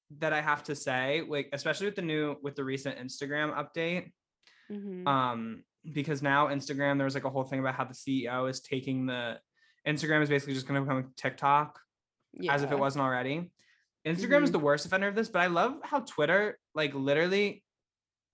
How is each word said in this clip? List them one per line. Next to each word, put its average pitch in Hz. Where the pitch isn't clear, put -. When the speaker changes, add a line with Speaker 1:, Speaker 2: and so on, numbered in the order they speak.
Speaker 1:
that 156
I 151
have 147
to 147
say, 139
like, 143
especially 156
with 202
the 196
new, 151
with 139
the 139
recent 135
Instagram 143
update, 165
Speaker 2:
Mm-hmm. 196
Speaker 1:
um, 120
because 143
now 143
Instagram, 139
there 139
was, 135
like, 135
a 135
whole 131
thing 135
about 131
how 131
the 127
C 135
E 117
O 127
is 131
taking 131
the, 120
Instagram 151
is 147
basically 143
just 131
gonna 139
become 131
TikTok, 143
as 143
if 139
it 143
Speaker 2:
Yeah. 139
Speaker 1:
wasn't 139
already. 131
Instagram 233
is 254
Speaker 2:
Mm-hmm. -
Speaker 1:
the 180
worst 147
offender 190
of 196
this, 220
but 175
I 180
love 208
how 294
Twitter, 180
like, 151
literally, 175